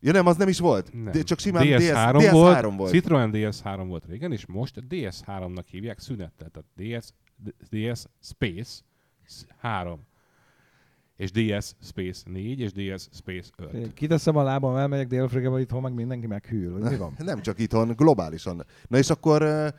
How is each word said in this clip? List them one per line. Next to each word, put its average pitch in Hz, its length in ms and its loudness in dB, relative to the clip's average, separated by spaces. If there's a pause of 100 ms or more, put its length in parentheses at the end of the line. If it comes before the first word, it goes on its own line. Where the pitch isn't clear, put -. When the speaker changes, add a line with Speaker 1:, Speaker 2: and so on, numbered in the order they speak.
Speaker 1:
Ja 147 120 2
nem, 185 140 6
az 175 100 6
nem 190 120 2
is 185 100 2
volt. 135 340 0
Speaker 2:
Nem. 110 200 -10
Speaker 1:
De 156 100 0
csak 170 160 -2
simán 175 280 2
Speaker 2:
D 139 140 4
S 170 100 4
három 127 300 4
Speaker 1:
D - 40 10
S 208 40 10
három 165 420 8
Speaker 2:
volt, 98 60 -6
Speaker 1:
volt. 95 140 -2
Speaker 2:
Citroen 143 400 4
D 107 240 0
S - 60 -14
három 95 280 -8
volt 85 180 -10
régen, 117 260 -10
és 110 140 -8
most 117 400 -10
D 131 260 -8
S - 80 -16
három-nak 92 460 -12
hívják 101 320 -14
szünettel, 92 500 -14
tehát 80 260 -20
D 117 300 -10
S, - 40 -20 (280)
D-, - 180 -16 (160)
D 113 260 -6
S - 80 -14 (160)
Space - 640 -10 (760)
három. 90 420 -8 (1160)
És 98 140 -6
D 95 80 -2 (240)
S - 100 -12 (100)
Space 92 480 -10
négy, 107 300 -8
és 104 120 -6
D 95 260 -8
S - 140 -16
Space - 440 -14
öt. 110 360 -12
Speaker 3:
Kiteszem 151 440 0
a 147 60 2
lábam, 135 340 -2
elmegyek 139 300 -2
Dél-Afrikába, 127 540 -2
itthon 127 220 -4
meg 131 120 -6
mindenki 120 320 -6
meghűl, 101 460 -6
hogy 104 180 -4
mi 139 60 -2
van? 87 260 -8
Speaker 1:
<laughs> - 20 -12
Nem 160 160 -6
csak 95 180 -6
itthon, 113 300 0
globálisan. 95 760 2 (240)
Na 123 100 2
és 139 120 4
akkor, 151 320 2
ö, 151 260 -2 (100)